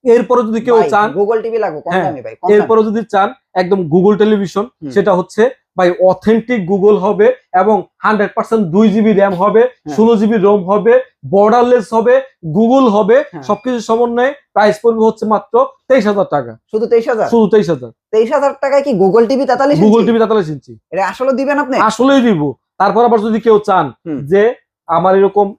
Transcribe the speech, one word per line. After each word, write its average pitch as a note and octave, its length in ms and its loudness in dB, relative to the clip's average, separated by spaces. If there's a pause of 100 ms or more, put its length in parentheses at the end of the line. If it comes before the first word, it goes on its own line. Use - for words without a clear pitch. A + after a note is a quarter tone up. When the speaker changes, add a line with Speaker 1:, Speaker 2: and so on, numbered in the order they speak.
Speaker 1:
এরপরে A#3+ 400 2
যদি A3 180 -4
কেউ A#3+ 180 2
Speaker 2:
ভাই, E3 100 0
Speaker 1:
চান, G#3+ 240 0
Speaker 2:
Google G#3 280 -2
টিভি A3+ 160 -6
লাগবে E3 240 -6
কম E3+ 100 -8
Speaker 1:
হ্যাঁ, F3+ 120 -2
Speaker 2:
দামে C#3 180 -6
ভাই, A2+ 200 -16
কম F3+ 80 -4
দামে। G#3 120 4
Speaker 1:
এরপরে A3 220 0
যদি A3 260 -4
চান G#3 240 -2 (200)
একদম F#3 360 -2
Google F#3 280 2
টেলিভিশন, G#3 440 -2
Speaker 2:
হুম। D#3 300 -12
Speaker 1:
সেটা F#3+ 220 0
হচ্ছে F#3 360 -2 (280)
ভাই F3+ 220 2
অথেন্টিক G3+ 720 0
Google G3+ 260 2
হবে G3+ 360 0 (200)
এবং F#3+ 300 0 (140)
হান্ড্রেড G3+ 380 -2
পার্সেন্ট G#3+ 320 -2
দুই G#3 220 2
জিবি G#3+ 240 2
র্যাম G3 200 2
হবে, G3+ 260 0
Speaker 2:
হ্যাঁ। F#3 360 -2
Speaker 1:
ষোলো A3+ 200 2
জিবি G#3+ 220 0
রোম G3+ 260 2
হবে, G#3 380 0 (300)
borderless A#3 600 2
হবে, A#3+ 300 0 (240)
Google A3+ 440 2
হবে, G#3+ 420 2
Speaker 2:
হ্যাঁ। D3 120 -16
Speaker 1:
সবকিছু A3 360 -6
সমন্বয়ে A#3+ 540 -2 (200)
প্রাইস G#3+ 300 0
পড়বে A3+ 220 2
হচ্ছে A3+ 200 -2
মাত্র A3 400 0 (220)
তেইশ G#3+ 200 2
হাজার G3+ 240 -2
টাকা। A#2+ 260 -6 (140)
Speaker 2:
শুধু A3 140 -2
তেইশ A3+ 240 0
হাজার? G#3+ 200 -2
Speaker 1:
শুধু A3 180 2
তেইশ F3 220 0
হাজার। B2 220 -6 (200)
Speaker 2:
তেইশ A3 200 0
হাজার C#4 300 0
টাকায় C#4 200 0
কি C#4 120 -4
Google A3 340 2
টিভি C4 180 0
তেতাল্লিশ C4+ 340 0
Speaker 1:
Google G#3 140 4
Speaker 2:
ইঞ্চি? A3+ 120 2
Speaker 1:
টিভি A3+ 140 0
তেতাল্লিশ G#3+ 300 0
ইঞ্চি। B2+ 280 -14 (140)
Speaker 2:
এটা F3+ 160 -4
আসলে B3+ 260 -4
দিবেন C#4 260 -2
আপনি? C4 180 -4
Speaker 1:
আসলেই A#3+ 440 2
দিব। D3+ 320 0 (240)
তারপর G3+ 280 0
আবার A3+ 140 2
যদি A3 200 -4
কেউ A3 200 2
চান F3+ 340 -2 (120)
Speaker 2:
হুম। C#3+ 220 -10
Speaker 1:
যে G3+ 260 2 (340)
আমার E3+ 280 0
এরকম G3 420 0